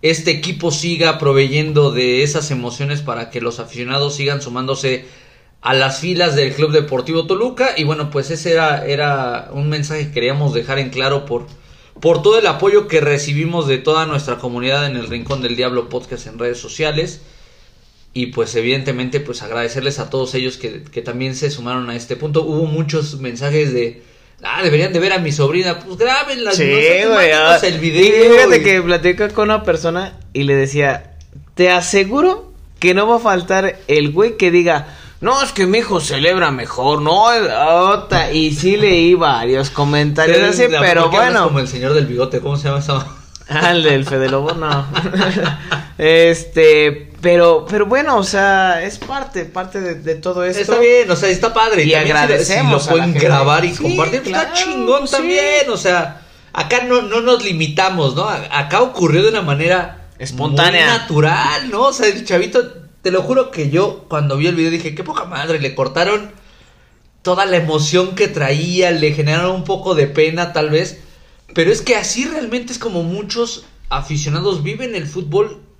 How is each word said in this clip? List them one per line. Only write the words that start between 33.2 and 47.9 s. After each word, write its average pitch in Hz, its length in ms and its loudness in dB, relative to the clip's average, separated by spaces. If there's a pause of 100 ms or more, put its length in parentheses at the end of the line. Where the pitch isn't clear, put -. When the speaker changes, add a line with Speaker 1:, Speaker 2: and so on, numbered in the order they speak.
Speaker 2:
faltar 190 580 0 (100)
el 147 240 2
güey 220 240 2
que 180 160 2
diga, 170 440 2 (240)
'No, 269 220 2
es - 80 -4
que 190 160 0
mi 196 120 2
hijo 202 220 -2
celebra 151 520 0
mejor', 131 500 -2
no, 196 300 4
eh, 233 80 2 (120)
ota", 175 760 2
y 156 240 2
sí 180 220 2
leí 180 380 6
varios 135 560 2
comentarios 147 680 2
Speaker 1:
Sí, 202 60 4
Speaker 2:
así, 185 180 2
Speaker 1:
¿a - 60 4
poco 160 140 0
Speaker 2:
pero 170 280 4
Speaker 1:
te 185 60 0
hablas 247 160 4
Speaker 2:
bueno. 208 160 2
Speaker 1:
como 143 100 0
el 127 80 -2
señor 127 280 -2
del 147 120 4
bigote? 123 320 -2
¿Cómo 143 180 -4
se 143 120 -4
llama 139 100 -2
esa? 139 300 -4 (400)
Speaker 2:
Ah, 165 240 2
el 170 100 2
del 139 240 4
Fede 135 240 0
Lobo, 139 240 0
no. 147 360 -2
<laughs> - 40 -10 (1040)
Este, 160 1200 4
pero, 170 500 4
pero 202 160 0
bueno, 269 320 0